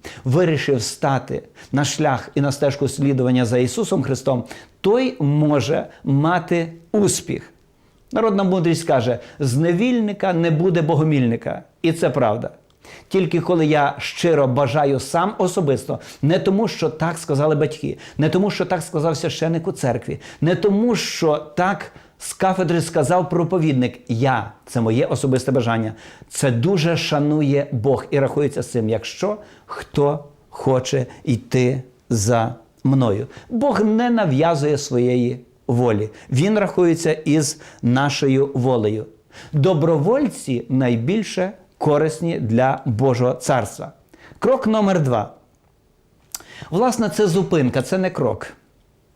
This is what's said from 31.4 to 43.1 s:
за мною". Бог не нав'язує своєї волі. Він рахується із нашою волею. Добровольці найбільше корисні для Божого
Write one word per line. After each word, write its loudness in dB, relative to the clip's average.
за 0
мною". 2
Бог 0
не 2
нав'язує 2
своєї 0
волі. 2
Він 2
рахується 2
із 0
нашою 2
волею. 0
Добровольці 0
найбільше 0
корисні 0
для 0
Божого 0